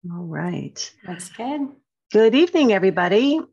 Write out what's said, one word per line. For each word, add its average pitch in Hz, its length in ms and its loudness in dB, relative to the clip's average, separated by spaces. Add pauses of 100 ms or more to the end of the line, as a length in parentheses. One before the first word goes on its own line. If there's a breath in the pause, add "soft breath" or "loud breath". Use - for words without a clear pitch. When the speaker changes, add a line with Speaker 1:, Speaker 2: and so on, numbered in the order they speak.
Speaker 1:
All 175 160 -12
right. 165 680 -10 (120)
Speaker 2:
Looks 180 220 -14
good. 269 400 -8 (420)
Speaker 1:
Good 220 240 4
evening, 302 380 4
everybody. 190 680 2 (140)